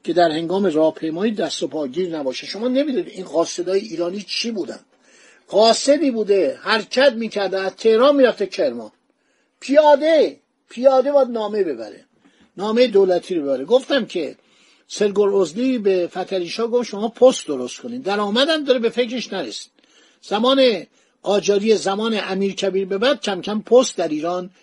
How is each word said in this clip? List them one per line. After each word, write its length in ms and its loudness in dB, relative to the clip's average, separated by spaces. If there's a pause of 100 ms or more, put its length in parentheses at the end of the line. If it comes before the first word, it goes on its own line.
که 100 -4
در 180 4
هنگام 340 -2
راهپیمایی 680 0
دست 320 -6
و 40 -4
پاگیر 500 -6
نباشه. 300 -6
شما 200 -6
نمی‌دونید 400 -2
این 180 -14
قاصدای 540 -2
ایرانی 480 -8
چی 240 -6
بودن. 280 -8 (680)
قاصدی 640 2
بوده 500 0
حرکت 520 0
می‌کرده، 460 -4
از 160 -6
تهران 400 4
می‌رفته 300 4
کرمان، 460 -4 (680)
پیاده، 800 4 (300)
پیاده 420 4
باید 180 4
نامه 340 -2
ببره، 420 -8 (520)
نامه 300 2
دولتی 480 2
رو 80 -4
ببره. 220 -4
گفتم 400 0
که 300 -8 (520)
سرگور 420 0
اوزلی 480 0
به 340 0
فتحعلی 380 -6
شاه 180 -4
گفت: 220 -2
«شما 180 -6
پست 400 4
درست 320 -6
کنید.» 240 -12
در 160 -2
آمدم 440 0
داره، 160 2
به 100 0
فکرش 440 -6
نرسید. 380 -10 (500)
زمان 640 2 (380)
قاجاری، 520 2
زمان 480 -2
امیر 300 -2
کبیر 320 -2
به 120 -6
بعد، 240 0
کم 200 -6
کم 200 -4
پست 360 2
در 100 -2
ایران 420 -6 (140)